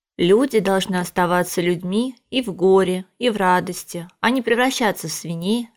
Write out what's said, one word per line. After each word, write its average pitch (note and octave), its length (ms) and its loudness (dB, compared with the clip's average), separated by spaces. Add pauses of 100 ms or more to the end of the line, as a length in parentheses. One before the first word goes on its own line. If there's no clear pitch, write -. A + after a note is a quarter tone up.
(160)
Люди A3 420 4
должны F#3+ 380 0
оставаться F3+ 640 0
людьми F3+ 560 -2 (140)
и B3+ 120 -2
в G3+ 100 -6
горе, F#3 520 2 (160)
и B3 100 0
в G#3+ 60 -2
радости, F3 720 -2 (120)
а A3+ 100 0
не C4 120 0
превращаться A#3 640 0
в D#3 60 -8
свиней F3+ 640 -4